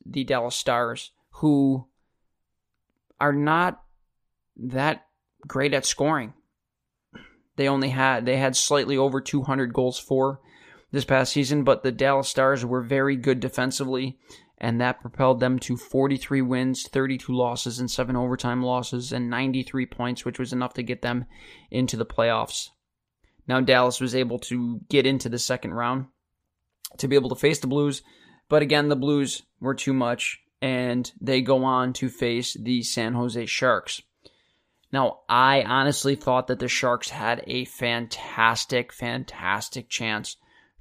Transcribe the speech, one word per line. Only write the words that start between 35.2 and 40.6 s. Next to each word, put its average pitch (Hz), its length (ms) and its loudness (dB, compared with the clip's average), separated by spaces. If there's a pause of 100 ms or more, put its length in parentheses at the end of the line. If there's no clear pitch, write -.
I 131 320 6
honestly 135 540 2
thought 127 320 0
that 123 100 0
the 127 100 -6
Sharks 123 420 0
had 113 360 -4
a 127 200 -4
fantastic, 117 1300 -2
fantastic 110 1000 -6
chance 110 480 -6 (440)